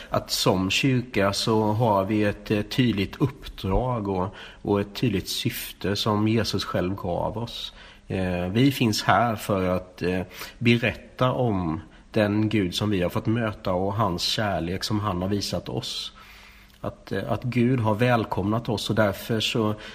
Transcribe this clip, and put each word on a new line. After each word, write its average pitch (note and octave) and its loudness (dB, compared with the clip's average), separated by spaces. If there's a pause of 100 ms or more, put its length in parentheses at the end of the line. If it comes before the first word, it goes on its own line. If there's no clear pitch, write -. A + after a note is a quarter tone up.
(100)
att - -2
som F#2+ 2
kyrka A#2 2
så A2 2
har G#2+ 4
vi G#2 2
ett, G2+ -2
eh, G#2 2
tydligt G2+ 0
uppdrag A2+ -2
och, F#2+ 0 (280)
och G2+ 2
ett G2 -4
tydligt G2+ 0
syfte - -4
som G#2+ 2
Jesus G#2+ 0
själv F#2 -2
gav E2+ -4
oss. - -10 (360)
Eh, F2+ -2
vi B2+ 4
finns A2+ 0
här A2 4
för F#2+ 0
att, - -2
eh, F2+ 0 (380)
berätta A#2+ 2
om F2+ 0 (300)
den G#2+ 2
Gud G2+ 0
som G#2 0
vi F#2+ 2
har F2 2
fått - -4
möta A2 0
och F#2+ 0
hans G2 0
kärlek F#2 -2
som G#2+ -2
han F#2 -2
har F#2 0
visat G2 -4
oss. - -8 (680)
Att, - -10
eh, G2+ -2
att A2 -4
Gud B2 2
har A2 2
välkomnat A2 0
oss, G#2+ -2
och G#2+ 0
därför G#2+ 2
så, G#2+ 0 (200)